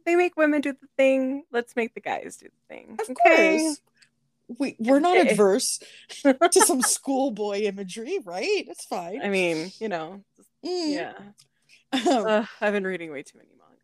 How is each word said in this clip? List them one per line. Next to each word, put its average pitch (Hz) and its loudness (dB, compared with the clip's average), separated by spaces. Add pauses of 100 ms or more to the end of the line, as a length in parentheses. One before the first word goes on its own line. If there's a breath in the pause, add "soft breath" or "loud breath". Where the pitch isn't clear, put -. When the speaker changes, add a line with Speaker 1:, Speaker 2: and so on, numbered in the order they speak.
Speaker 1:
they 339 2
make 359 0
women 302 2
do 285 -4
the - -18
thing, 269 2
let's 240 -6
make 233 -4
the 208 -14
guys - -8
do - -20
the - -20
thing. - -20
Speaker 2:
Of 440 -8
Speaker 1:
Okay? 320 4
Speaker 2:
course. 311 -2 (760 soft breath)
We, 277 -4
we're 254 4
not 359 4
Speaker 1:
Eh, 359 6
eh. 233 4
Speaker 2:
adverse 202 2 (200)
Speaker 1:
<laughs> - -16
Speaker 2:
to 339 4
some 269 2
schoolboy 214 -2
imagery, 208 -6
right? 247 -4
It's - -18
fine. 190 -8
Speaker 1:
I 202 -4
mean, 180 0
you 220 -6
know, 180 -8 (420)
Speaker 2:
Mm. 349 -4
Speaker 1:
yeah. - -8 (800 soft breath)
Speaker 2:
Um, 247 0
Speaker 1:
Ugh, 214 0 (140)
I've 208 0
been 202 -2
reading 170 -8
way 139 -12
too - -20
many - -20
mangas. - -20 (260)